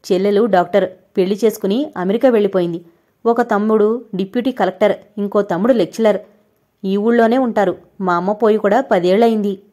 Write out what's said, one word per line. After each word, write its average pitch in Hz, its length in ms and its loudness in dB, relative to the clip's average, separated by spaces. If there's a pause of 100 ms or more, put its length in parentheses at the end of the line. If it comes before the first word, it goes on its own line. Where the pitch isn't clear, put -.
(120)
చెల్లెలు 202 340 2
డాక్టర్, 185 440 0 (280)
పెళ్లి 190 280 0
చేసుకుని 214 520 -2
అమెరికా 196 320 0
వెళ్ళిపోయింది. 190 560 0 (400)
ఒక 233 160 0
తమ్ముడు 220 640 0 (100)
డిప్యూటీ 208 360 -4
కలెక్టర్, 208 460 0 (200)
ఇంకో 202 240 -2
తమ్ముడు 196 320 0
లెక్చరర్. 208 440 0 (680)
ఈ 196 120 -2
ఊళ్ళోనే 226 400 2
ఉంటారు. 208 400 0 (240)
మా 180 140 0
అమ్మ 180 160 -2
పోయి 214 260 2
కూడా 208 240 2
పదేళ్లయింది. 202 800 0 (120)